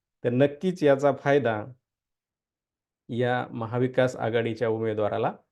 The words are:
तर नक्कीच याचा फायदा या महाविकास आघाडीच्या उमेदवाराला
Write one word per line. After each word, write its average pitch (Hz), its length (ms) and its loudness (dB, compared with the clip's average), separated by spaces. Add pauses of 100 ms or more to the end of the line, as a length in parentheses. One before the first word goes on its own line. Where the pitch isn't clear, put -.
(240)
तर 127 60 -2
नक्कीच 143 540 0
याचा 139 280 4
फायदा 131 540 0 (1400)
या 123 420 -2
महाविकास 123 640 0
आघाडीच्या 117 540 -2
उमेदवाराला 110 640 -2 (180)